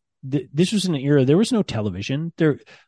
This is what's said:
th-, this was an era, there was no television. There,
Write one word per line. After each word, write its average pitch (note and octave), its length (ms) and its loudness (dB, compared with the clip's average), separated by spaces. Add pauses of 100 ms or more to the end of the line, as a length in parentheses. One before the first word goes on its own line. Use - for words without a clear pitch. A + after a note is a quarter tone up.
(300)
th-, C#3 240 -4
this E3+ 180 0
was F#3+ 140 -2
an F3 100 -2
era, C#3 300 4
there C#3+ 120 4
was A3+ 140 2
no A3 120 0
television. A2+ 720 -6
There, D3+ 220 2 (280)